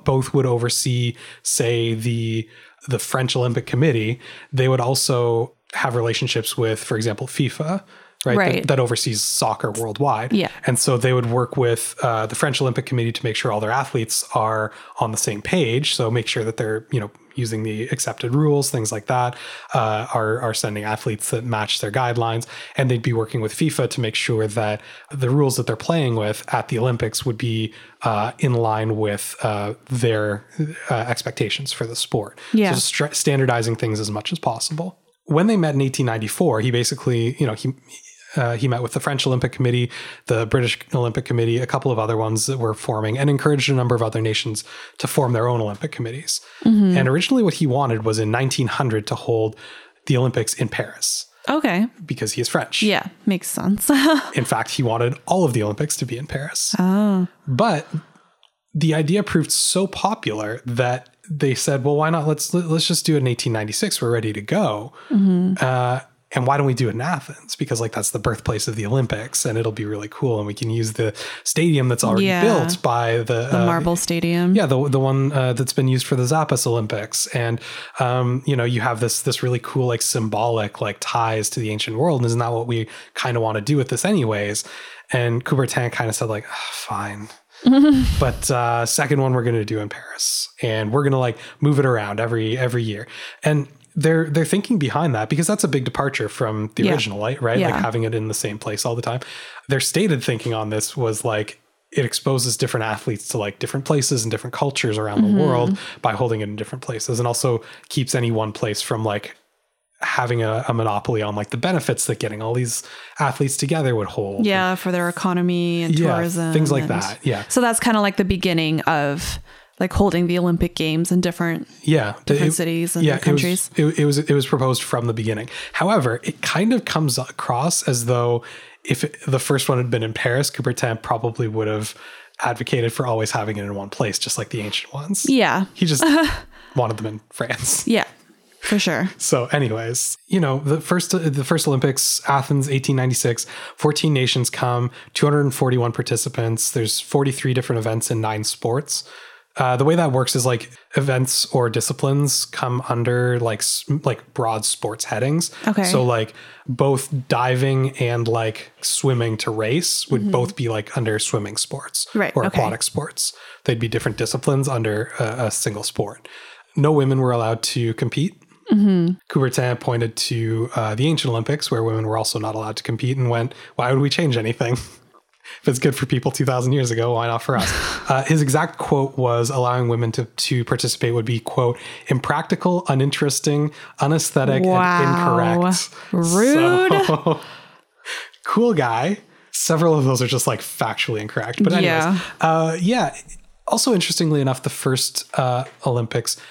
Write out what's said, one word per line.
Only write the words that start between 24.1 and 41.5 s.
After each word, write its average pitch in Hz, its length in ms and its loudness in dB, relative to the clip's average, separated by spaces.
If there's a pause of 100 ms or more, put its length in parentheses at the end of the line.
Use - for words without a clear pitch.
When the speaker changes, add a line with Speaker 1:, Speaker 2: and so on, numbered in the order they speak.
Speaker 1:
sure 110 320 0
that 107 340 -2 (300)
the 131 180 0
rules 135 280 4
that 123 100 -2
they're 113 80 0
playing 143 400 0
with 107 360 -2
at 113 180 -2
the 113 100 -2
Olympics 117 480 0
would 113 100 -2
be, 110 360 -2 (300)
uh, 110 360 0
in 131 140 2
line 110 440 2
with, 104 460 -2
uh, 104 300 -2 (180)
their, 107 540 0 (440)
uh, 131 40 0
expectations 117 800 -4
for 123 120 -6
the 113 100 -10
sport. - 440 -4 (140)
Speaker 2:
Yeah. 208 180 4
Speaker 1:
So - 80 0
stra-, - 340 -2
standardizing 123 600 2
things 110 240 -2
as 104 100 -4
much 104 220 -6
as 170 80 -4
possible. 156 580 -4 (300)
When 160 200 4
they 226 100 4
met 156 160 2
in 135 80 2
eighteen 135 240 0
ninety-four, 110 560 0
he 117 80 2
basically, 120 680 0
you 143 80 2
know, 110 80 -2
he, 131 180 -4 (600)
uh, 120 220 0
he 127 100 0
met 123 160 0
with 117 100 -6
the 135 60 -4
French 139 260 0
Olympic 127 280 0
Committee, 123 360 0 (380)
the 113 180 0
British 120 320 0 (160)
Olympic 120 320 -2
Committee, 117 320 2